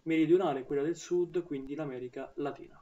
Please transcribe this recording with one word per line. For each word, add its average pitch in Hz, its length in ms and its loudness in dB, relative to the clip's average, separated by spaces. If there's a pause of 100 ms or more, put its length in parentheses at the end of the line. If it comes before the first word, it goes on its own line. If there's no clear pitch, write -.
meridionale, 160 640 4
quella 143 180 0
del 165 140 -2
Sud, 175 460 -2
quindi 139 320 -6
l'America 135 600 -8
Latina. - 460 -6